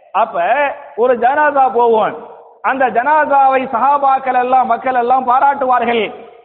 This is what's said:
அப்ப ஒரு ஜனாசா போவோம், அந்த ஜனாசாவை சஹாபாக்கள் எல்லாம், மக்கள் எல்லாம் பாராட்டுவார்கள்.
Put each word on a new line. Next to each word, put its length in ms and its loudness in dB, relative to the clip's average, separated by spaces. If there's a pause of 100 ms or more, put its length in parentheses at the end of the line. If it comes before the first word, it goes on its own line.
(120)
அப்ப 320 -2 (520)
ஒரு 220 0
ஜனாசா 560 0
போவோம், 540 0 (340)
அந்த 280 0
ஜனாசாவை 800 0
சஹாபாக்கள் 680 0
எல்லாம், 280 0
மக்கள் 280 -2
எல்லாம் 320 0
பாராட்டுவார்கள். 880 0 (320)